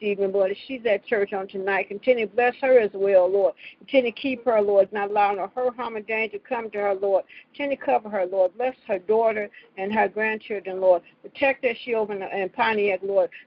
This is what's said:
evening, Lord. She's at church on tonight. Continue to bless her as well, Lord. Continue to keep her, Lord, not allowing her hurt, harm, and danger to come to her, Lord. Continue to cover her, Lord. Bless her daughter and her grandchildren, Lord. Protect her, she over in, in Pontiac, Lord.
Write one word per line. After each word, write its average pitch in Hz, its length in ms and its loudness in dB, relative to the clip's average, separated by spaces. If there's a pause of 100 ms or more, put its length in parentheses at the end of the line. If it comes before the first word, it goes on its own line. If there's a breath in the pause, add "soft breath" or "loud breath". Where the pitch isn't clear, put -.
evening, 196 320 -2
Lord. 196 200 2 (140)
She's 247 180 -10
at 202 200 0
church 202 260 -2
on 196 160 -6
tonight. 190 400 -4
Continue 220 400 0
to 196 80 -20
bless 240 260 2
her 262 180 6
as 208 140 2
well, 190 380 4
Lord. 190 220 2 (260 loud breath)
Continue 247 320 2
to - 100 -18
keep 262 220 -6
her, 226 180 2
Lord, 202 300 4
not 202 180 -4
allowing 202 280 2
her 190 180 -4
hurt, 254 220 -2
harm, 233 180 -8
and 208 100 -10
danger 220 320 -4
to 202 60 -14
come 226 280 -8
to 208 80 -10
her, 202 160 0
Lord. 190 280 0 (300 loud breath)
Continue 277 240 -4
to - 40 -20
cover 240 280 0
her, 202 160 -2
Lord. 185 320 0
Bless 254 180 -4 (120)
her 196 120 -2
daughter 214 500 0 (280 loud breath)
and 196 160 -4
her 208 160 2
grandchildren, 214 720 -6
Lord. 180 200 6 (200)
Protect 269 420 -2
her, 240 100 0
she 233 220 -6
over 214 180 -2
in, 196 100 -6
in 185 260 -4
Pontiac, 208 540 0
Lord. 196 260 0 (180)